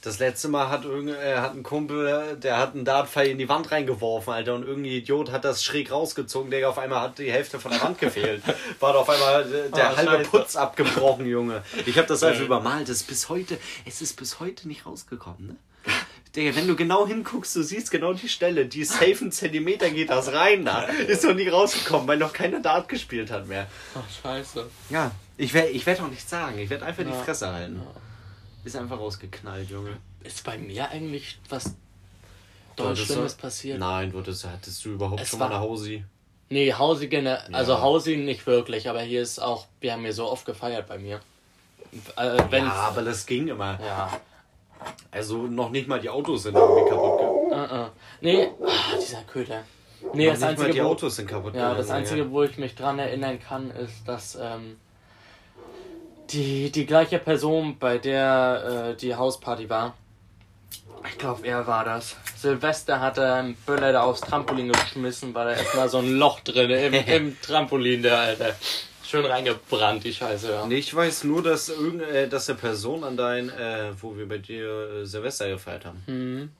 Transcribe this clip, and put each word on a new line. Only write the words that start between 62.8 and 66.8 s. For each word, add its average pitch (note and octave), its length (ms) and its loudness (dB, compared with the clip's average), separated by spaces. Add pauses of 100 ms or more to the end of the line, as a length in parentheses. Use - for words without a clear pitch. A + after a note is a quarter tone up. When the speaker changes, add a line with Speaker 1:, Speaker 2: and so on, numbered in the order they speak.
Speaker 2:
hat C3 180 0
er C3 180 4
einen B2+ 180 -2
Böller C3+ 380 2
da B2+ 100 6
aufs B2 180 2
Trampolin C3 500 -2
geschmissen, B2+ 640 0
weil A#2 200 0
da A#2+ 60 -2
ist A#2+ 140 -2
mal C3 140 4
so B2+ 100 2
ein B2+ 200 2
Loch D3 220 6
drin B2 300 4
im, C3 240 4